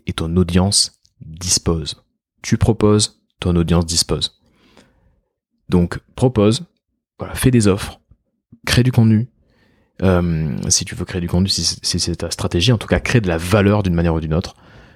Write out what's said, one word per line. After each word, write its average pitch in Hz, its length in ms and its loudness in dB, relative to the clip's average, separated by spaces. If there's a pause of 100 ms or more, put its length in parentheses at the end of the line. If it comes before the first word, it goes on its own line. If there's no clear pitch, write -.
et 92 60 -6
ton 82 240 -6
audience 90 640 0 (200)
dispose. 82 840 -4 (380)
Tu - 160 -2
proposes, 104 640 2 (180)
ton 87 160 -2
audience 85 300 2
dispose. 80 540 -4 (1300)
Donc, 87 320 0 (140)
propose, 123 520 0 (520)
voilà, 95 160 -12
fais - 160 2
des 113 180 4
offres, - 320 -2 (640)
crée - 160 4
du 123 100 4
contenu. 110 360 4 (720)
Euh, 85 540 0 (120)
si - 160 -2
tu - 100 -12
veux 85 100 -8
créer 92 160 -6
du 85 80 -6
contenu, 95 200 0
si 90 160 -4
c'est, - 200 -6
si - 140 -4
c'est 85 180 -4
ta 85 140 -8
stratégie, 90 420 0
en 110 60 2
tout - 80 -8
cas, 92 140 0
crée - 200 0
de 95 80 -2
la 82 100 0
valeur 101 440 2
d'une 90 120 0
manière 85 200 2
ou 80 60 -2
d'une 80 140 -4
autre. - 200 -4 (420)